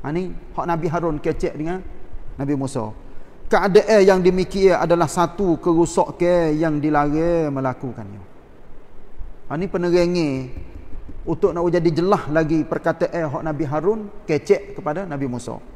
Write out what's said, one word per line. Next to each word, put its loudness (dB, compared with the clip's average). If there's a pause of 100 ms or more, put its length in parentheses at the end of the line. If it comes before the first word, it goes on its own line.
Ha, -8
ni -4
hak -8
Nabi -2
Harun -2
kecek -2
dengan -6 (560)
Nabi 0
Musa. -4 (640)
Keadaan 6
yang 8
demikian 4
adalah 2
satu 2
kerosakan 2
yang 2
dilarang 2
melakukannya. -6 (1300)
Ha, -
ni -4
penerangi 0 (800)
untuk 2
nak 0
jadi 2
jelas 0
lagi 2
perkataan -2
hak -4
Nabi -4
Harun -2 (160)
kecek 0
kepada -6
Nabi -6
Musa. -8 (160)